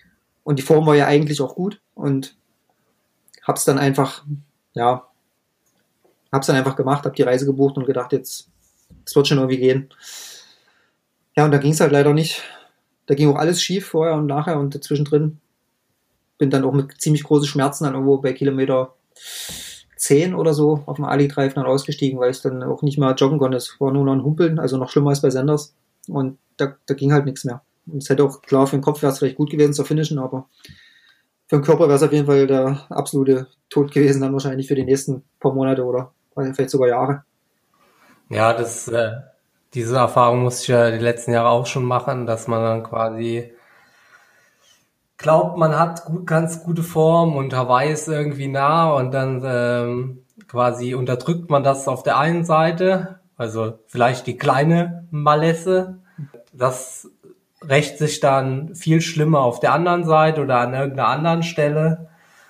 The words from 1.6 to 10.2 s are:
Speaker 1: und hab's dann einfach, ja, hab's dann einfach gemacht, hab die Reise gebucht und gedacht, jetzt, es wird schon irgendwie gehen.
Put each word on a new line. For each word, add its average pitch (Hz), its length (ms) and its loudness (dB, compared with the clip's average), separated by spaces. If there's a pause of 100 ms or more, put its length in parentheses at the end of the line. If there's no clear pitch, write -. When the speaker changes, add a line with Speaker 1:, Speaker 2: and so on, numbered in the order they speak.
Speaker 1:
und 139 420 -4 (1080)
hab's - 240 -4
dann 135 120 2
einfach, 139 460 -2 (480)
ja, 120 340 -2 (1300)
hab's 135 140 -2
dann 147 100 2
einfach 131 200 0
gemacht, 139 280 -2
hab 147 100 -6
die - 80 2
Reise 127 220 0
gebucht 139 320 0
und 135 80 -4
gedacht, 123 280 -4
jetzt, - 360 -6 (560)
es - 100 -8
wird 143 140 4
schon 139 100 4
irgendwie 131 200 0
gehen. 131 320 2 (1500)